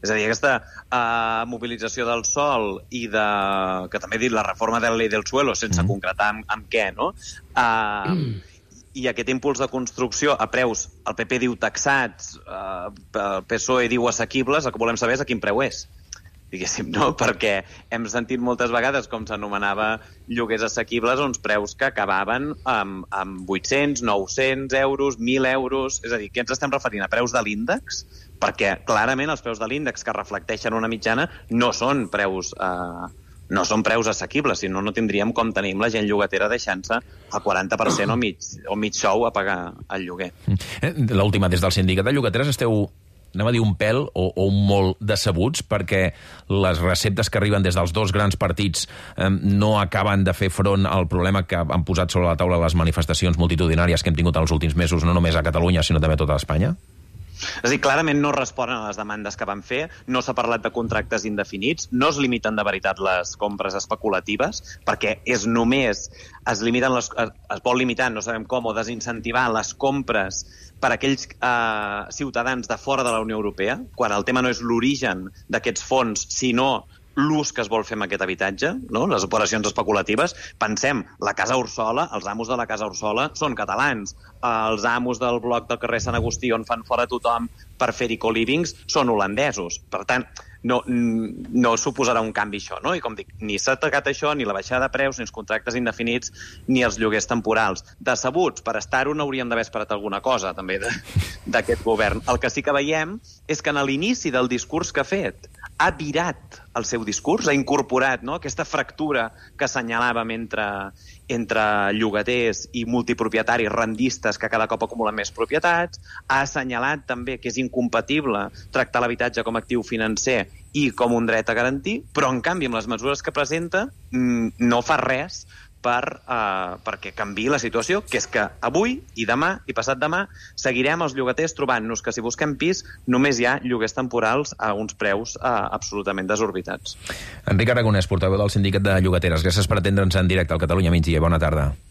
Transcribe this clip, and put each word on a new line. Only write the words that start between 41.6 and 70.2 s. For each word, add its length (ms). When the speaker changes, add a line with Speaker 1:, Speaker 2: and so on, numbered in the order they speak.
Speaker 2:
del 100
sindicat 340
de 80
llogateres 340
esteu... 420
anem 120
a 40
dir, 80
un 160
pèl 260
o, 300
o 160
un 180
molt 380
decebuts, 580
perquè 520
les 300
receptes 500
que 80
arriben 240
des 140
dels 180
dos 220
grans 240
partits, 480
em, 200
no 200
acaben 440
de 100
fer 160
front 380
al 240
problema 320
que 160
han 240
posat 320
sobre 160
la 80
taula 240
les 120
manifestacions 600
multitudinàries 640
que 80
hem 60
tingut 220
els 180
últims 200
mesos, 280
no 100
només 220
a 80
Catalunya, 400
sinó 160
també 160
a 80
tota 160
Espanya? 340
Speaker 1:
És 320
a 60
dir, 100
clarament 380
no 140
responen 420
a 100
les 120
demandes 380
que 100
van 180
fer, 200
no 140
s'ha 160
parlat 260
de 120
contractes 500
indefinits, 640
no 180
es 120
limiten 340
de 120
veritat 360
les 360
compres 360
especulatives, 880
perquè 380
és 200
només, 640
es 140
limiten 300
les, 140
es, 120
es 100
vol 160
limitar, 300
no 140
sabem 240
com, 160
o 120
desincentivar 760
les 200
compres 720